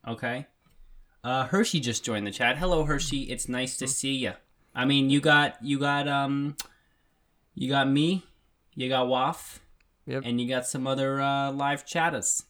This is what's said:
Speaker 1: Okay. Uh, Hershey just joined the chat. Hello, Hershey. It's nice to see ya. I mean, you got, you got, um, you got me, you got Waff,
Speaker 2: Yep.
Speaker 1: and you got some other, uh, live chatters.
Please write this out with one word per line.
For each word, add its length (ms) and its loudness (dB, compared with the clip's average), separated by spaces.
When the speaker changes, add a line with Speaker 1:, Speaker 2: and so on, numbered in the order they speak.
Speaker 1:
Okay. 400 -6
Uh, 220 0
Hershey 340 2
just 240 -2
joined 220 -2
the 40 -4
chat. 280 2
Hello, 260 2
Hershey. 380 -2
It's 260 -8
nice 300 -4
to 100 -6
see 300 -2
ya. 160 -4
I 100 -2
mean, 260 4
you 100 4
got, 420 4
you 160 0
got, 280 0
um, 500 -2
you 140 -4
got 200 2
me, 360 2
you 140 -4
got 200 2
Waff, 520 -2
Speaker 2:
Yep. 200 -4
Speaker 1:
and 120 0
you 80 0
got 200 -2
some 200 -4
other, 340 0
uh, 300 0
live 360 -2
chatters. 640 0